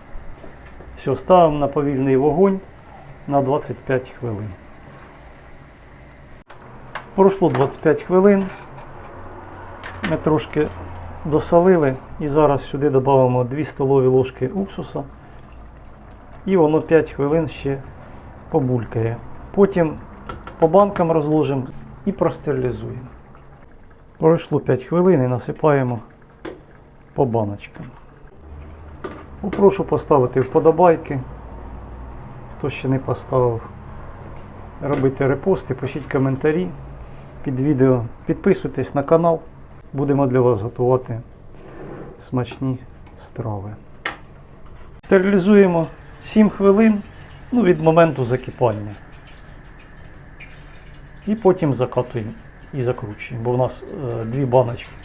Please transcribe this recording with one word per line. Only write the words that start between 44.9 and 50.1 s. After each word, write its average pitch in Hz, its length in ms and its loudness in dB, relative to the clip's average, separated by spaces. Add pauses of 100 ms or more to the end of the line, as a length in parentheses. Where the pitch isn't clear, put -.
Стерилізуємо 190 840 4 (360)
сім 214 260 4
хвилин, 202 520 4 (500)
ну, 247 120 4
від 170 200 4
моменту 160 420 4
закипання. 110 640 -2 (2250)